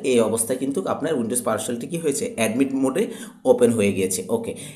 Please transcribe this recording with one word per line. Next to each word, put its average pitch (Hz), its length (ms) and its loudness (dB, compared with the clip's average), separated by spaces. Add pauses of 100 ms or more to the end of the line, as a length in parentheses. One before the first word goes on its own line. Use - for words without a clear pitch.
এই 127 160 4
অবস্থায় 113 400 0
কিন্তু 139 280 -2
আপনার 143 260 -2
Windows 120 260 -2
PowerShell-টি 120 480 -2
কী 170 100 -6
হয়েছে, 160 380 -2
অ্যাডমিন 135 380 2
মোডে 135 340 0 (380)
ওপেন 120 260 6
হয়ে 101 220 2
গিয়েছে। 92 340 -2
ওকে, - 280 -2 (200)